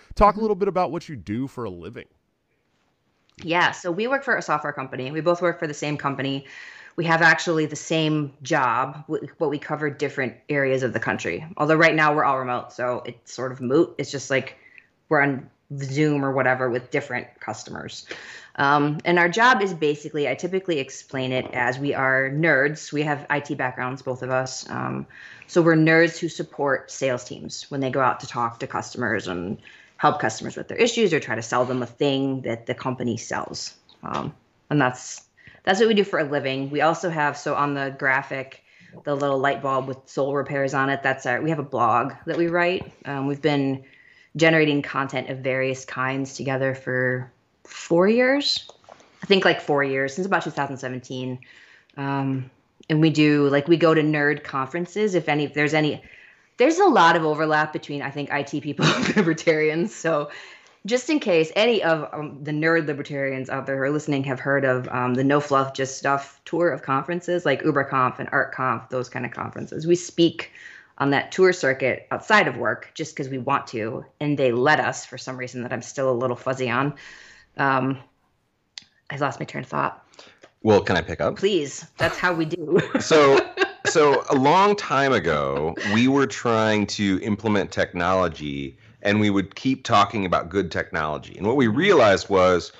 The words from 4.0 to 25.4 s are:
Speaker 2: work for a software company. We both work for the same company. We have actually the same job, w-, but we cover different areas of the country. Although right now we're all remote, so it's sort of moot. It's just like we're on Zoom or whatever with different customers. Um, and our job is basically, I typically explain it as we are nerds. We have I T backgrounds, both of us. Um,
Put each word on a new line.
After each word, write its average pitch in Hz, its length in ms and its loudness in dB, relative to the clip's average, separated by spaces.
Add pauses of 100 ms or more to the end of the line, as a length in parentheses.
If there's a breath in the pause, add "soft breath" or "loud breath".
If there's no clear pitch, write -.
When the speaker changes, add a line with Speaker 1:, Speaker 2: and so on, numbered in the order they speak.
Speaker 2:
work 269 160 -2
for 226 120 0
a 139 60 -2
software 151 320 -2
company. 131 380 -8
We 156 100 -6
both 170 220 2
work 170 160 0
for 165 80 -4
the 147 60 -6
same 147 220 -4
company. 135 500 -4 (500 loud breath)
We 165 100 -2
have 165 160 4
actually 160 460 4
the 151 80 -6
same 156 640 0
job, 139 680 -2
w-, 151 200 -6 (100)
but 156 120 0
we 147 100 -4
cover 147 320 -4
different 131 420 -4 (160)
areas 135 320 0
of 120 120 -2
the - 60 -2
country. 95 460 -4 (120)
Although 151 180 2
right 160 180 6
now 151 220 4
we're 151 80 0
all 135 160 0
remote, 123 340 -6
so 123 320 -4
it's - 260 -16
sort 131 200 -6
of 127 100 -12
moot. 135 380 2
It's 143 100 -6
just 139 220 -6
like 131 260 -2 (520 soft breath)
we're 151 120 6
on 139 260 0 (300)
Zoom 139 480 0
or 135 60 0
whatever 127 400 2
with 123 180 -4
different 123 380 -6 (120)
customers. - 680 -12 (480 loud breath)
Um, 147 500 2
and 175 140 4
our 175 100 4
job 226 320 4
is 196 100 0
basically, 151 560 -2
I 131 60 0
typically 180 460 -4
explain 131 520 -6
it 127 220 -2
as 127 240 -2
we 143 160 -2
are 131 380 2
nerds. 151 600 2
We 147 120 -2
have 143 260 -4
I 147 100 0
T 147 140 -6
backgrounds, 131 480 -6
both 127 220 -8
of 127 80 -4
us. 131 360 -4
Um, - 380 -6 (400 loud breath)